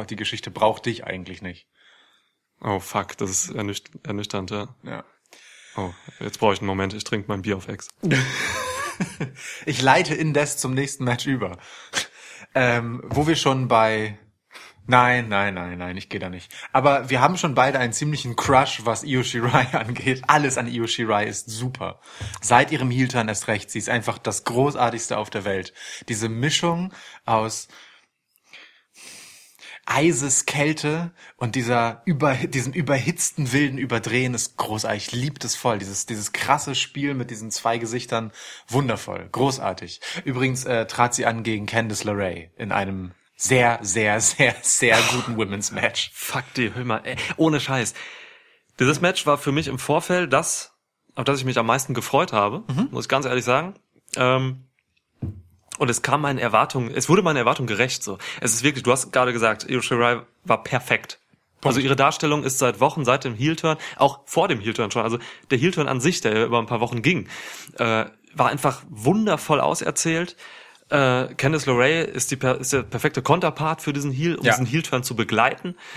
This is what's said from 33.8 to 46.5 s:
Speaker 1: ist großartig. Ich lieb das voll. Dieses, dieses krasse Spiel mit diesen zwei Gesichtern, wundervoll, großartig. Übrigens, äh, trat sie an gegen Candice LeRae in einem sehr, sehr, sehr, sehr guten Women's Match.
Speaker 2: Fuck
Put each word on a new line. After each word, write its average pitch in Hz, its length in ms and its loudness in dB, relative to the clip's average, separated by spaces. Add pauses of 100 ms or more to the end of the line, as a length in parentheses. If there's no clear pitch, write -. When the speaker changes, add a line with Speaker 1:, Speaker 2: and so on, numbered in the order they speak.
Speaker 1:
ist - 240 -6
großartig. 110 520 -4
Ich - 40 -8
lieb 135 280 -4
das - 160 -4
voll. 117 220 0
Dieses, 98 280 -6
dieses 104 260 -6
krasse 143 420 0
Spiel 143 400 -4
mit 120 160 -6
diesen 110 200 -10
zwei 117 280 -2
Gesichtern, 117 540 -4 (360)
wundervoll, 110 640 -2
großartig. 110 720 -2 (240)
Übrigens, 131 400 -2
äh, 113 220 0
trat 120 280 2
sie 117 120 0
an 113 160 -2
gegen 107 240 -4
Candice 113 380 -2
LeRae 92 520 -4
in 104 160 -6
einem 95 400 -4 (240)
sehr, 120 460 2
sehr, 107 380 2
sehr, 117 420 2
sehr 117 340 4 (160)
guten 117 240 -2
Women's 101 360 -2
Match. - 420 -2
Speaker 2:
Fuck - 300 -6 (120)